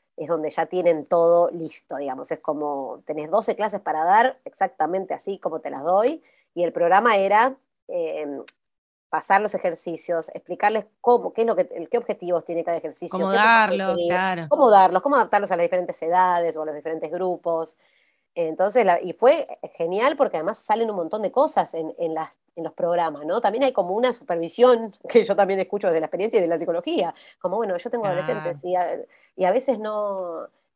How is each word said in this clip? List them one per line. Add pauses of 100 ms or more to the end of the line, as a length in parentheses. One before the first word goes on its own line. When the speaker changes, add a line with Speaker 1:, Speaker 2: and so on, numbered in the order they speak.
(160)
Speaker 1:
es
donde
ya
tienen
todo
listo,
digamos.
Es
como,
tenés
doce
clases
para
dar,
exactamente
así
como
te
las
doy, (320)
y
el
programa
era... (320)
Eh, (840)
pasar
los
ejercicios,
explicarles (140)
cómo,
qué
es
lo
que,
el,
qué
objetivos
tiene
cada
ejercicio,
Speaker 2:
Cómo
Speaker 1:
qué
es
lo
que
hay (140)
que
Speaker 2:
darlos,
Speaker 1:
seguir,
Speaker 2:
claro.
Speaker 1:
cómo
darlos,
cómo
adaptarlos
a
las
diferentes
edades
o
a
los
diferentes
grupos. (580)
Entonces,
la,
y
fue (280)
genial
porque
además
salen
un
montón
de
cosas
en,
en
las, (260)
en
los
programas,
¿no?
También
hay
como
una
supervisión (100)
<laughs>
que
yo
también
escucho
desde
la
experiencia
y
de
la
psicología, (260)
como,
bueno,
yo
tengo
Speaker 2:
Claro.
Speaker 1:
adolescentes
y
a, (380)
y
a
veces
no, (280)